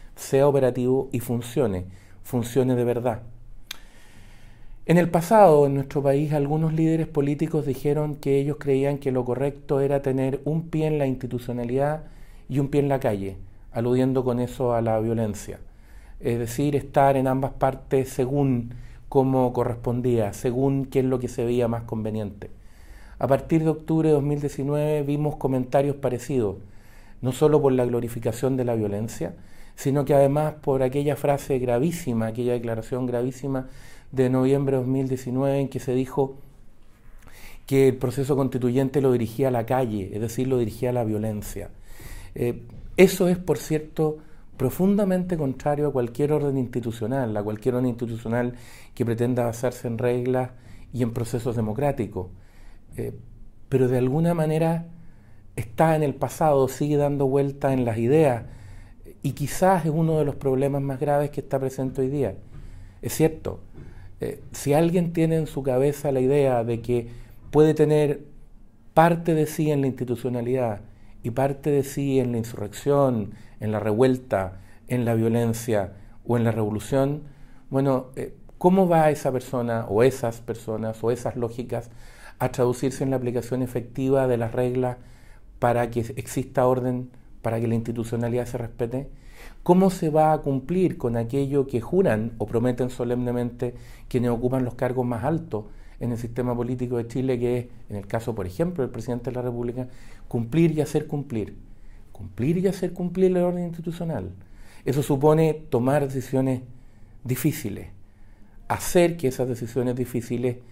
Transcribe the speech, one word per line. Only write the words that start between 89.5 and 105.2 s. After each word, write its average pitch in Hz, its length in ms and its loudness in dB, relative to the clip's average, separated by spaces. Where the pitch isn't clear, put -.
¿Cómo 185 280 6
se 165 200 -2
va 156 220 6
a 151 60 2
cumplir 147 600 0
con 117 180 -2
aquello 135 500 0
que 120 140 -2
juran 117 580 0
o 104 80 -2
prometen 123 440 0
solemnemente 120 840 -2
quienes 120 220 2
ocupan 123 340 0
los 120 100 -4
cargos 123 320 -2
más 120 180 -4
altos 156 420 -2
en 120 120 -2
el 113 60 -4
sistema 120 380 -4
político 123 400 -2
de 117 100 -2
Chile, 127 320 -2
que 123 200 0
es, 120 80 -6
en 104 80 -8
el 101 100 -8
caso, 113 280 -4
por 98 120 -4
ejemplo, 165 360 -2
del 117 80 -2
presidente 123 400 -6
de 123 60 -6
la 123 60 -4
República, 120 460 -4
cumplir 156 440 2
y 156 80 0
hacer 151 260 0
cumplir? 127 500 -6
Cumplir 156 460 -2
y 185 80 2
hacer 180 260 -2
cumplir 180 400 0
la 180 140 4
orden 180 180 -2
institucional. 165 640 -6
Eso 139 180 0
supone 151 520 6